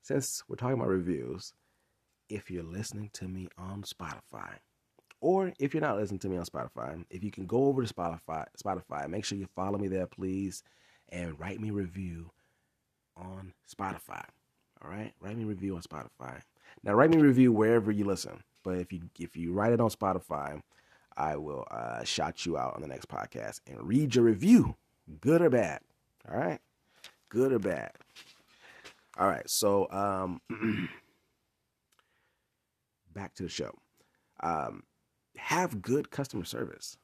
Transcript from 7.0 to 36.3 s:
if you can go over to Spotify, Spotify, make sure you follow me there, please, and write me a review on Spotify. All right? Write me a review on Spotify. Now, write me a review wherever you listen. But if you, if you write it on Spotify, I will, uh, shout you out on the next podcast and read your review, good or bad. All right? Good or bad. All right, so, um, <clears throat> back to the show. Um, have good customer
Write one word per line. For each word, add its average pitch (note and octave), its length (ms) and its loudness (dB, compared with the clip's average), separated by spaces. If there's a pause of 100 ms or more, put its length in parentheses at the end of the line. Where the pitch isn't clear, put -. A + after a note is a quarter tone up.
if F#2 140 -10
you G#2 80 -6
can F#2+ 140 -10
go A#2 200 2
over C3 180 2
to G#2+ 100 -4
Spotify, E2 520 -6 (160)
Spotify, E2 460 -6
make G2 180 -6
sure G2+ 120 -4
you F#2+ 180 -6
follow G2 220 -2
me G2+ 100 -2
there, F#2 200 -2
please, F#2+ 560 -4 (460)
and F2 300 -8
write F#2+ 220 -8
me G#2+ 80 -4
a G#2+ 40 -4
review F2 580 -6 (840)
on F#2+ 380 -14 (180)
Spotify. F#2 540 -8 (580)
All C#2+ 60 -14
right? G#2 300 -10
Write G2+ 180 -10
me A#2 60 -6
a G#2+ 40 -4
review F#2+ 280 -4
on E2+ 60 -8
Spotify. B1+ 600 -14 (420)
Now, G#2 100 0
write C3+ 160 8
me E3 80 8
a D3+ 60 10
review B2+ 280 10
wherever G#2+ 400 6
you G#2 140 2
listen. - 380 -2 (200)
But F#2 140 -2
if F2+ 140 -4
you, F2 100 -8 (180)
if E2+ 180 -10
you E2+ 160 -4
write G#2+ 200 4
it A#2 60 4
on A2+ 100 4
Spotify, D#2 720 -4 (540)
I D2+ 220 -2
will, D2 340 -8
uh, A#1 320 -8
shout - 420 -2
you E2 120 -2
out B1+ 180 -2
on - 60 -10
the D2 60 -10
next C2 200 -12
podcast - 600 -10
and A#1+ 200 -12
read B2+ 280 2
your A#2+ 100 8
review, A#2 500 8 (460)
good D#3+ 200 4
or E3+ 80 8
bad. G#2 300 2 (500)
All F#2 80 -4
right? D#3 220 -2 (680)
Good C3 240 2
or A#2 60 4
bad. D#2+ 320 -2 (1300)
All F#2 100 4
right, D#2 220 0
so, G2+ 420 2
um, F#2+ 580 -2
<clears throat> G#2 400 -2 (2250)
back G2 220 -10
to G2 80 -8
the E2+ 60 -6
show. C#2+ 220 -6 (720)
Um, C2+ 420 -2 (540)
have D#3+ 440 0
good C3 300 0
customer A#2 320 -6